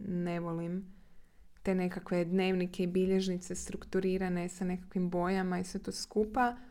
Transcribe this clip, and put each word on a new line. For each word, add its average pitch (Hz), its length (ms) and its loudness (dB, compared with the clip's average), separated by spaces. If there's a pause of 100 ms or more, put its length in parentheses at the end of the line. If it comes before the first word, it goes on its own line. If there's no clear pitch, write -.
ne 175 320 -2
volim 170 440 -4 (800)
te 190 120 2
nekakve 180 500 0
dnevnike 185 580 2
i 180 40 2
bilježnice 185 680 2
strukturirane 185 960 0
sa - 160 -4
nekakvim 180 460 0
bojama 185 480 2
i 185 60 -2
sve 190 160 -6
to 190 120 -6
skupa. 240 640 0 (140)